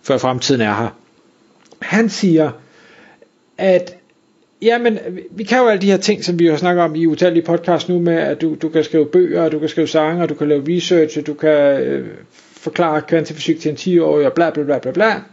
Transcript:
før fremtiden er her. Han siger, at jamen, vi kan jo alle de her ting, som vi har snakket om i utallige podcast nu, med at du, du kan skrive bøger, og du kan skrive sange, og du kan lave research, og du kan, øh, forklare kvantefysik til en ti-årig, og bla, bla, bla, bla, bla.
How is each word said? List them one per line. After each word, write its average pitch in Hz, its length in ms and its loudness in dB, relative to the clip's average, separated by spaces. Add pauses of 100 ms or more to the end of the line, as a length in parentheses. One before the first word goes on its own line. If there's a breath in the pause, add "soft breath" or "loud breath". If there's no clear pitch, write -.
før 135 140 0
fremtiden 127 440 0
er 107 120 0
her. 110 240 -4 (840)
Han 226 280 0
siger, 160 420 2 (1040 soft breath)
at 180 380 0 (640)
jamen, 233 380 2 (320)
vi 208 120 -10
kan 240 140 0
jo 247 100 4
alle 202 140 2
de 196 100 4
her 185 60 4
ting, 202 280 -2
som 175 140 -2
vi 170 60 6
har 151 120 4
snakket 175 260 2
om 156 120 0
i 165 100 0
utallige 165 400 2
podcast 170 440 -2
nu, 175 100 0
med 170 160 0
at 147 260 -2
du, 160 140 -2
du 156 140 -6
kan 156 140 0
skrive 156 220 0
bøger, 175 380 2
og 156 80 0
du 151 80 -4
kan 151 100 -4
skrive 156 180 -2
sange, 160 360 0
og 156 60 -4
du 156 40 -6
kan 147 160 -4
lave 147 260 0
research, 165 440 2
og 151 80 -8
du 151 60 -6
kan, 143 480 2
øh, 135 260 -4 (500)
forklare 156 440 -2
kvantefysik 160 580 -2
til 151 100 -4
en 143 60 -6
ti-årig, 156 500 2
og 127 80 0
bla, 165 160 0
bla, 147 140 -4
bla, 135 160 -2
bla, 127 120 -6
bla. 202 220 0 (200)